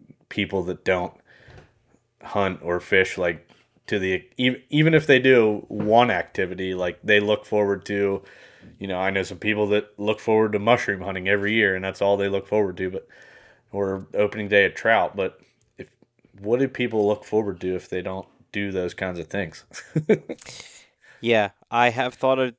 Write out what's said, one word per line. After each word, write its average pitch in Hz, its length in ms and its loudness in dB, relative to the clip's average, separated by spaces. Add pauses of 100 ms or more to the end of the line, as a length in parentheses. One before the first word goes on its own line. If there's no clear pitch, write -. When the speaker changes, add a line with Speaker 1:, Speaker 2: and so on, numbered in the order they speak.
(280)
Speaker 1:
people 95 360 -4
that 87 200 -8
don't 90 280 0 (1080)
hunt 95 400 -4
or 87 180 -2
fish, - 380 2
like, 87 300 -2 (420)
to 104 100 -2
the, 95 260 -2 (120)
e-, 127 200 0 (140)
even 156 240 4
if 156 120 4
they 131 120 8
do 120 500 4
one 107 420 4
activity, 92 640 -4
like, 90 280 -4
they 104 180 4
look 104 240 0
forward 101 420 0
to, 101 360 -2 (560)
you 98 80 -10
know, 92 120 -4
I 95 120 0
know 98 120 0
some 90 160 -10
people 104 300 0
that 104 300 -2
look 104 220 -2
forward 110 320 2
to 107 60 0
mushroom 104 440 -2
hunting 92 260 -6
every 101 260 0
year, 101 200 2
and 92 100 -6
that's 95 160 -6
all 101 160 2
they 98 120 -2
look 98 180 -4
forward 98 320 -2
to, 95 120 -6
but, - 180 -10 (640)
or 98 420 -4
opening 104 340 -2
day 101 180 6
of 85 80 -4
trout, 101 420 2
but 92 240 -4 (380)
if, - 100 -16 (520)
what 113 200 0
do 135 80 0
people 113 380 -2
look 104 180 0
forward 101 360 -2
to 92 140 -2
if 87 140 -8
they 92 140 -6
don't 95 240 -10 (260)
do 101 200 -4
those 90 220 -4
kinds 92 240 -8
of 82 80 -10
things? - 380 -8 (440)
<laughs> 214 60 4 (1040)
Speaker 2:
Yeah, 110 300 2 (180)
I 120 220 2
have 127 240 -4
thought 131 240 0
of 127 200 -2